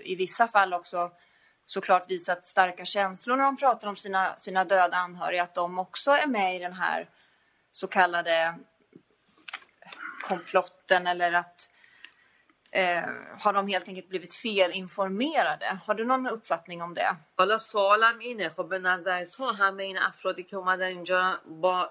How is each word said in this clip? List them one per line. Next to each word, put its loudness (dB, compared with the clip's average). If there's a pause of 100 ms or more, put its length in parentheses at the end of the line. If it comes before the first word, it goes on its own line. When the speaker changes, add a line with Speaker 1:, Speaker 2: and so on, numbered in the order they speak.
Speaker 1:
i -4
vissa 0
fall 4
också -4 (560)
såklart 2
visat -4
starka 2
känslor 0
när 4
de 2
pratar 2
om -6
sina, -2
sina 0
döda 4
anhöriga, -2
att -8
de -4
också -2
är 4
med 0
i -8
den -8
här -2 (640)
så -8
kallade 2 (1700)
komplotten 0
eller 0
att, -2 (1040)
eh, 0 (340)
har 0
de 0
helt -2
enkelt -14
blivit -10
felinformerade? -2 (200)
Har 0
du -4
någon 0
uppfattning -6
om -10
det? 0 (220)
Speaker 2:
حالا 4
سوالم 4
اینه، -6
خب -6
به -2
نظر 0
تو -10
همهٔ 0
این -6
افرادی -4
که -12
اومدن 0
اینجا 0
با 0